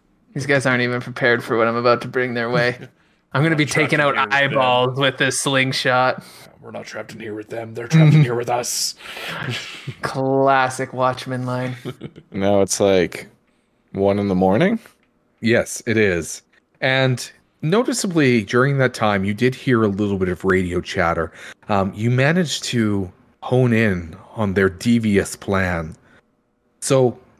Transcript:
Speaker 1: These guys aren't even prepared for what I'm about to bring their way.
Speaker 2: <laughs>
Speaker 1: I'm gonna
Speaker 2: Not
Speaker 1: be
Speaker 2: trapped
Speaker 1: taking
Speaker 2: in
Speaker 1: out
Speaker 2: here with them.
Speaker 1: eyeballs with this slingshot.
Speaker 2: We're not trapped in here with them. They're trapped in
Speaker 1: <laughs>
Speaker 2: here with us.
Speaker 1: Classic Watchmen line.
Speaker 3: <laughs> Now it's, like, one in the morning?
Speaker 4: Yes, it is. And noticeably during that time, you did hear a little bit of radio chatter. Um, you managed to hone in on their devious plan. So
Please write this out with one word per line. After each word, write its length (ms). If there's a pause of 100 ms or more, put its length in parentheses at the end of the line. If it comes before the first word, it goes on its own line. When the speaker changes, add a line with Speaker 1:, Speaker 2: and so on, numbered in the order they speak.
(340)
Speaker 1:
These 120
guys 200
aren't 180
even 180
prepared 420
for 140
what 100
I'm 80
about 280
to 40
bring 260
their 160
way. 280 (280)
Speaker 2:
<laughs> 280
Speaker 1:
I'm 80
gonna 100
Speaker 2:
Not 60
Speaker 1:
be 80
Speaker 2:
trapped 260
Speaker 1:
taking 80
Speaker 2:
in 60
Speaker 1:
out 100
Speaker 2:
here 100
with 60
them. 200
Speaker 1:
eyeballs 480
with 180
this 220
slingshot. 840 (380)
Speaker 2:
We're 100
not 140
trapped 280
in 60
here 140
with 160
them. 240
They're 140
trapped 260
in 80
Speaker 1:
<laughs> 0
Speaker 2:
here 140
with 140
us. 460 (1040)
Speaker 1:
Classic 920
Watchmen 520
line. 300 (280)
Speaker 3:
<laughs> 280
Now 300
it's, 180
like, 480 (640)
one 280
in 100
the 60
morning? 440 (600)
Speaker 4:
Yes, 440
it 120
is. 440 (380)
And 500 (320)
noticeably 840
during 340
that 160
time, 320
you 80
did 220
hear 280
a 40
little 300
bit 120
of 160
radio 360
chatter. 500 (360)
Um, 260
you 160
managed 560
to 460 (320)
hone 300
in 420 (200)
on 180
their 160
devious 680
plan. 600 (840)
So 380 (220)